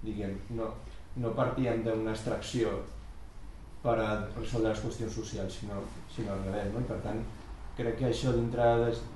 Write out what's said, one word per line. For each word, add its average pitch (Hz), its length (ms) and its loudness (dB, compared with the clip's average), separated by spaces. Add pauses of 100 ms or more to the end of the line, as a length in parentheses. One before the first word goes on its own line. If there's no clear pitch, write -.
diguem, 98 340 -2 (160)
no, 113 160 -2 (480)
no 117 160 2
partíem 120 480 2
d'una 110 320 2
abstracció 113 560 0 (1120)
per 117 160 6
a 110 80 4 (300)
resoldre 110 340 2
les 107 140 0
qüestions 110 340 -4
socials, 98 400 -4
sinó, 101 240 -4 (320)
sinó 101 220 -2
al 95 100 -2
revés, 101 240 0
no? 113 80 -2
I 131 140 0
per 95 100 -2
tant, - 160 -2 (560)
crec 117 240 0
que 131 80 4
això 123 280 2
dintre 117 360 6 (140)
des 117 180 0 (120)